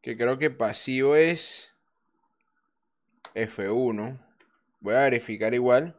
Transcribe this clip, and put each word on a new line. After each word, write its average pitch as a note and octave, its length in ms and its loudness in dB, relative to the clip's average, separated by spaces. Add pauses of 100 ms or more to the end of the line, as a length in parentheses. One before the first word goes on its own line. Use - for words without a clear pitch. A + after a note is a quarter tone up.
que A#2+ 140 -10
creo A#2+ 220 0
que D3+ 120 0
pasivo C3 680 0
es - 580 0 (1600)
F A2 360 -6
uno. A#2+ 480 -4 (600)
Voy G#2 160 -4
a C3+ 60 4
verificar A#2 520 -2
igual. B2 460 2